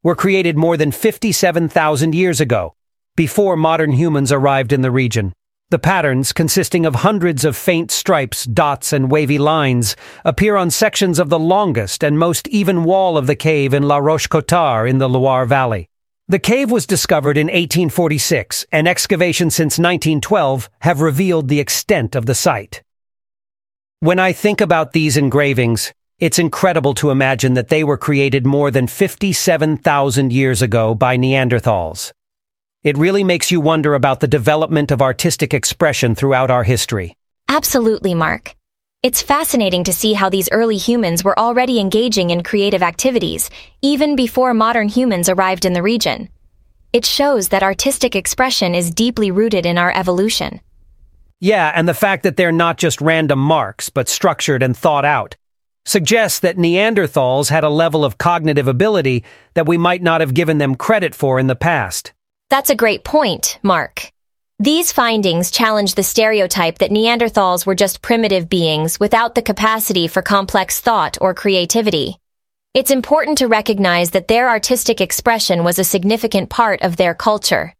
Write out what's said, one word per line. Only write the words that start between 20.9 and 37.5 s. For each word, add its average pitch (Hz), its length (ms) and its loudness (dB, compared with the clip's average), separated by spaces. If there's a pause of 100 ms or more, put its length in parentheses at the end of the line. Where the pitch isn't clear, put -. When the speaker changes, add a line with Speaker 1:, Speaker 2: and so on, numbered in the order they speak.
Speaker 1:
revealed 160 480 0
the 143 120 2
extent 139 540 -2
of 117 120 -2
the 127 80 0
site. - 480 -4 (1160)
When 175 180 2
I 185 160 0
think 208 260 0
about 165 320 0
these 156 240 0
engravings, 131 760 0 (260)
it's 170 180 0
incredible 160 560 0
to 147 160 0
imagine 131 440 2
that 123 140 -2
they 156 140 2
were 143 160 0
created 139 480 0
more 143 240 2
than 123 160 0
fifty-seven 165 920 0
thousand 139 540 0
years 131 300 2
ago 113 320 0
by 127 240 0
Neanderthals. 120 960 0 (720)
It 147 120 0
really 190 280 2
makes 180 260 0
you 175 100 2
wonder 151 340 2
about 135 260 0
the 135 80 0
development 151 640 0
of 135 100 0
artistic 131 500 -2
expression 139 600 0
throughout 131 380 0
our 123 100 2
history. 104 540 -2 (320)
Speaker 2:
Absolutely, 233 640 0